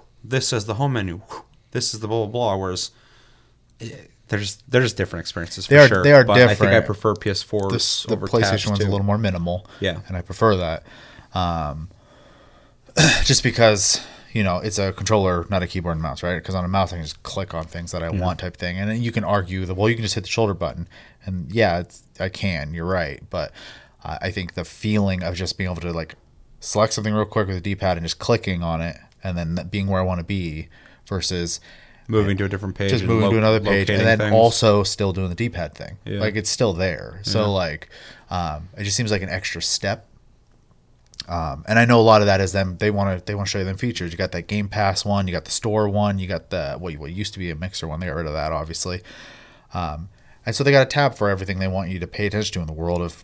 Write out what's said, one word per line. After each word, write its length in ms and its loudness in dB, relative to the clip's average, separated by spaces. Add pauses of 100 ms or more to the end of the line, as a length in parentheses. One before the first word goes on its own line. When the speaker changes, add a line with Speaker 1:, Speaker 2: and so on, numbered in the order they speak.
(240)
Speaker 1:
this 300 -2
is 120 -2
the 100 -4
home 180 -2
menu, 260 -4 (520)
this 220 -4
is 60 -10
the 80 -8
blah, 180 0
blah, 20 -4
blah, 280 -2
whereas, 360 -4 (920)
eh, 80 -12 (400)
they're 100 -2
just, 320 -8
they're 100 6
just 160 0
different 240 -4
experiences 440 -8
for 80 0
Speaker 2:
They 60 12
are, 80 12
Speaker 1:
sure, 160 4
Speaker 2:
they 100 8
are 100 12
Speaker 1:
but 140 4
I 180 10
think 60 0
I 180 6
Speaker 2:
different. 60 2
Speaker 1:
prefer 300 0
P 140 -4
S 140 -2
fours 300 -2
Speaker 2:
This, 300 -2
the 120 -2
Speaker 1:
over 120 -4
Speaker 2:
PlayStation 240 2
Speaker 1:
tabs 160 0
Speaker 2:
one's 120 0
Speaker 1:
too. 60 0
Speaker 2:
a 60 0
little 140 0
more 120 2
minimal, 500 -2 (140)
Speaker 1:
Yeah. 260 -2
Speaker 2:
and 80 -8
I 60 -6
prefer 340 2
that. 280 -2 (500)
Um, 560 -4 (1080)
<clears throat> 280 4
just 200 2
because, 580 4 (320)
you 100 2
know, 140 0
it's 220 -4
a 140 0
controller, 560 2
not 140 0
a 40 -4
keyboard 280 -4
and 60 -4
mouse, 220 -6
right? 200 -2
'Cause 120 -4
on 100 -2
a 20 -2
mouse, 260 2
I 40 -8
can 80 -6
just 180 -12
click 300 -8
on 120 -6
things 260 -12
that 120 -6
I 80 -4
Speaker 1:
Yeah. 80 -2
Speaker 2:
want 200 -2
type 180 -8
thing. 200 -4
And 120 -2
then 140 -2
you 80 -2
can 120 -2
argue 420 0
that, 100 -4
well, 140 2
you 60 2
can 80 -6
just 120 -2
hit 80 -4
the 60 -12
shoulder 260 0
button. 320 -6 (380)
And 260 -6
yeah, 280 2
it's, 240 -12 (160)
I 100 -4
can, 440 -4
you're 140 -6
right. 420 -4
But, 220 -6 (520)
uh, 180 -8
I 100 -4
think 240 -6
the 100 -6
feeling 580 0
of 120 -4
just 220 -6
being 120 -4
able 120 -8
to, 100 -6
like, 240 -8 (440)
select 340 0
something 200 -2
real 120 0
quick 220 -2
with 100 -4
a 40 -8
D-pad 360 -2
and 80 -6
just 140 -6
clicking 440 -2
on 180 -2
it 160 -6 (260)
and 140 -4
then 180 -4
that 140 -6
being 180 -2
where 140 0
I 20 2
wanna 200 -2
be 440 -6 (400)
versus 520 -4 (480)
Speaker 1:
Moving 300 2
to 80 0
a 40 0
different 260 -6
page 140 -2
Speaker 2:
just 140 2
Speaker 1:
and 60 0
Speaker 2:
moving 200 4
to 60 4
Speaker 1:
lo-, 20 4
Speaker 2:
another 240 4
page 280 2
and 100 2
Speaker 1:
locating 60 4
Speaker 2:
then 120 6
Speaker 1:
things. 180 0
Speaker 2:
also 480 6
still 300 -2
doing 160 -2
the 60 -6
D-pad 380 -6
thing. 320 -16
Speaker 1:
Yeah. 140 -6
Speaker 2:
Like, 160 -2
it's 140 -2
still 240 2
there. 500 -4
So, 180 0
Speaker 1:
Yeah. 60 2
Speaker 2:
like, 420 -2 (400)
um, 480 -6
it 60 -8
just 140 -2
seems 140 -2
like 100 0
an 80 -6
extra 320 -6
step. 440 -4 (1200)
Um, 380 -6
and 120 4
I 60 8
know 160 8
a 20 10
lot 180 10
of 60 4
that 140 6
is 100 0
them, 280 -2
they 120 2
wanna, 340 0
they 80 -6
wanna 140 -4
show 120 -4
you 40 -2
them 140 -4
features. 340 -6
You 60 -12
got 160 -4
that 140 -6
Game 200 -4
Pass 380 0
one, 220 0
you 60 -4
got 120 -4
the 60 -8
store 360 0
one, 320 0
you 80 -6
got 220 -6
the, 280 -4
what, 200 -8
what 160 -12
used 200 -6
to 60 -12
be 100 -6
a 60 -6
Mixer 320 -8
one. 140 -6
They 60 -6
got 80 -4
rid 100 -4
of 80 -6
that, 180 -4
obviously. 500 -6 (720)
Um, 360 -6 (360)
and 80 -4
so 120 0
they 60 4
got 100 8
a 80 2
tab 260 0
for 140 0
everything 300 -2
they 100 -2
want 200 -4
you 100 -6
to 80 -6
pay 180 -4
attention 300 -2
to 40 -4
in 80 -4
the 60 -8
world 280 -2
of, 220 -8